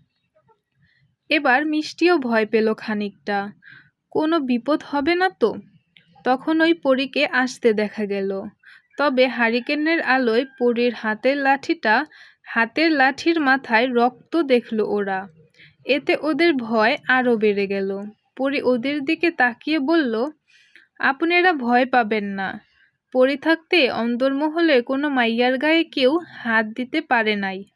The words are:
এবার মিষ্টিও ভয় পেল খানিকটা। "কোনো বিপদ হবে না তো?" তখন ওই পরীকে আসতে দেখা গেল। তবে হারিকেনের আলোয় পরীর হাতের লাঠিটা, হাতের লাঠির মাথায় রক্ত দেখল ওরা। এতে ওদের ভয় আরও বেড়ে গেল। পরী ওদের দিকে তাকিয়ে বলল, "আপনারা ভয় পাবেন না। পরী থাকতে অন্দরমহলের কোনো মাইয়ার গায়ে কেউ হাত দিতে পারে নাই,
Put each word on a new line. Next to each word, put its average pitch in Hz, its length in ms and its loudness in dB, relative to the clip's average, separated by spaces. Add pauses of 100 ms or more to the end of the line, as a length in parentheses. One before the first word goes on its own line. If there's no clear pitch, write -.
(1300)
এবার 285 360 2
মিষ্টিও 311 520 0
ভয় 233 280 0
পেল 220 280 0
খানিকটা। 208 800 -6 (600)
"কোনো 320 280 0
বিপদ 262 460 -2
হবে 285 300 -2
না 370 140 0
তো?" 233 260 -2 (680)
তখন 262 380 0
ওই 330 120 4
পরীকে 269 540 0
আসতে 254 460 0
দেখা 208 320 -4
গেল। 196 360 -4 (560)
তবে 262 300 2
হারিকেনের 247 720 0
আলোয় 254 440 0 (140)
পরীর 240 340 2
হাতের 226 440 -2
লাঠিটা, 277 680 0 (420)
হাতের 262 440 0
লাঠির 285 480 0
মাথায় 262 540 0
রক্ত 247 480 0
দেখল 240 400 0
ওরা। 196 460 -4 (580)
এতে 285 360 0
ওদের 311 320 2
ভয় 233 440 0 (100)
আরও 247 300 2
বেড়ে 202 300 0
গেল। 196 320 -4 (380)
পরী 277 240 -2
ওদের 254 400 -2
দিকে 320 300 -2
তাকিয়ে 277 480 -2
বলল, 262 480 0 (720)
"আপনারা 349 540 2
ভয় 247 320 2
পাবেন 226 380 0
না। 196 360 -8 (540)
পরী 262 240 2
থাকতে 320 540 0
অন্দরমহলের 269 920 0
কোনো 269 260 -2
মাইয়ার 247 480 0
গায়ে 311 260 2
কেউ 285 340 0
হাত 226 480 -2
দিতে 254 360 -6
পারে 220 340 0
নাই, 196 280 -6 (120)